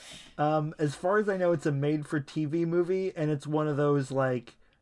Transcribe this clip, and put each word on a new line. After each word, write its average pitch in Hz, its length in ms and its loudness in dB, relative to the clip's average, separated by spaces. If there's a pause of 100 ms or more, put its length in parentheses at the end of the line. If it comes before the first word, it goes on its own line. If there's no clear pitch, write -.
(360)
Um, 156 440 0
as 151 160 0
far 196 240 2
as 208 100 0
I 196 80 0
know, 180 140 4
it's 170 160 0
a 160 40 4
made-for-T 151 720 -2
V 170 200 0
movie, 175 500 0
and 151 140 0
it's 147 160 -2
one 151 220 0
of 147 100 0
those, 143 320 2
like, 131 460 -2 (260)